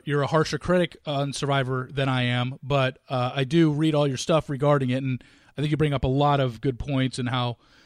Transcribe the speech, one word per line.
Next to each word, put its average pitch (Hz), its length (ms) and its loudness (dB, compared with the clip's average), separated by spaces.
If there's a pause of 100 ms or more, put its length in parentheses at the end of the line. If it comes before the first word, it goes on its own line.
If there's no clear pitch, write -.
you're 147 160 0
a 139 60 0
harsher 156 320 0
critic 175 380 0 (100)
on 143 260 -2
Survivor 131 580 -2
than 135 160 -2
I 127 160 0
am, 123 380 -2
but, 131 380 0 (100)
uh, 127 240 -2
I 139 100 0
do 156 280 4
read 151 240 0
all 147 120 2
your 131 100 -2
stuff 156 340 0
regarding 139 400 2
it, 131 100 -2
and 131 220 -4 (340)
I 135 40 -4
think 147 100 0
you 151 60 0
bring 147 160 2
up 131 100 -2
a 143 40 0
lot 143 320 2
of 123 220 -2
good 131 160 -2
points 131 400 -2
and 123 120 -2
how 123 280 -4 (280)